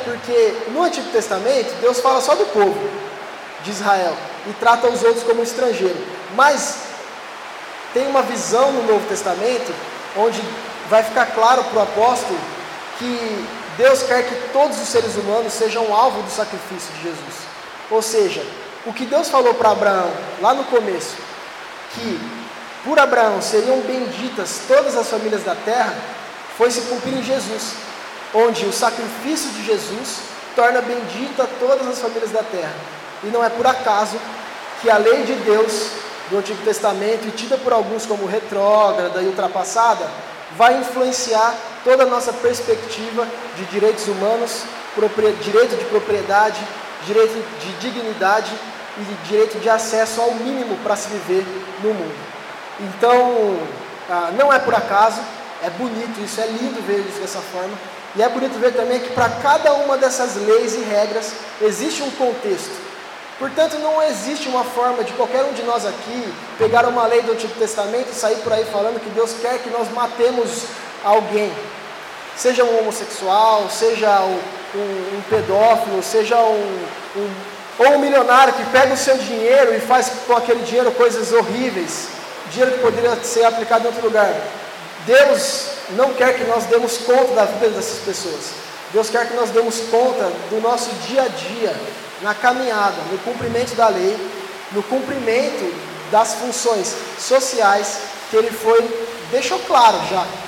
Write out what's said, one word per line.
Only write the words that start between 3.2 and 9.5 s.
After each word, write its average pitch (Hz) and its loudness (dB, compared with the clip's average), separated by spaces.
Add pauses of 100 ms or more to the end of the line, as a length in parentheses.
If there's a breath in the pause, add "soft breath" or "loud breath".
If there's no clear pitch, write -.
de 190 -8
Israel 190 0 (320)
e 208 -8
trata - 4
os 233 0
outros 226 4
como 233 2
estrangeiro. 202 0 (380)
Mas - 2 (1000)
tem 262 0
uma 277 2
visão 233 2
no 247 0
Novo 214 4
Testamento 196 -2 (460)